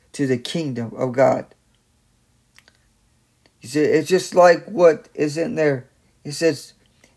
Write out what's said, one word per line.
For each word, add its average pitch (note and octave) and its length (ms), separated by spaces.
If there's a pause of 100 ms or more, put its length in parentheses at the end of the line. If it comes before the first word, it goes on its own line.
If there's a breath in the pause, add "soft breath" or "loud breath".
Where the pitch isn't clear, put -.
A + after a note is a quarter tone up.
(120)
to C#3+ 140
the B2+ 120
kingdom A#2+ 580
of B2+ 160
God." B2+ 420 (2000)
You - 80
see, C#3+ 120
it's D3 280
just F3+ 260
like F3 320
what E3+ 480
is D3 220
in D#3 180
there. C#3+ 340 (360)
It D3 80
says, D#3 420 (420)